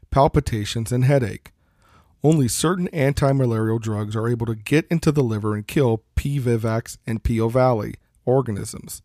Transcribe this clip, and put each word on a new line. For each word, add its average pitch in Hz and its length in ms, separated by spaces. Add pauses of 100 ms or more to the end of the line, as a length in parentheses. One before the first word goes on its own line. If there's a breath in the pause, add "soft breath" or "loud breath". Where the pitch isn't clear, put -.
(120 soft breath)
palpitations, 120 800
and 123 140
headache. 123 460 (720 soft breath)
Only 147 240
certain 175 420
anti-malarial 131 880
drugs 107 360
are 113 140
able 117 160
to 113 100
get 143 320
into 165 240
the 147 120
liver 107 320
and 104 120
kill 117 360 (120)
P. 143 240
vivax 117 680
and 113 160
P. 117 160
ovale 113 580 (300)
organisms. 120 800